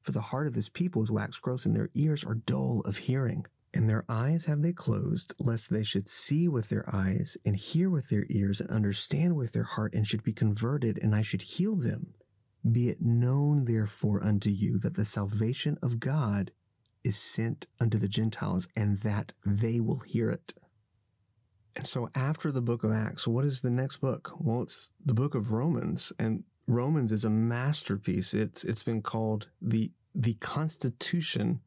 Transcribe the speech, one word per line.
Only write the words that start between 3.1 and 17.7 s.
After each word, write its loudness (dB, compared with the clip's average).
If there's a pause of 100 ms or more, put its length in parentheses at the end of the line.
And 4
their 2
eyes 0
have 0
they 2
closed, -2
lest 0
they 0
should -2
see 2
with 0
their -2 (100)
eyes, 0
and 2
hear 0
with 0
their 2
ears, 2
and -4
understand 0
with -2
their 0
heart, -4
and 2
should -2
be 0
converted, 0
and 4
I 4
should -2
heal 0
them. -2 (580)
Be 4
it -4
known, 4
therefore, 0
unto 2
you 2
that -2
the 0
salvation -2
of -2
God 0 (520)
is 0
sent -2 (140)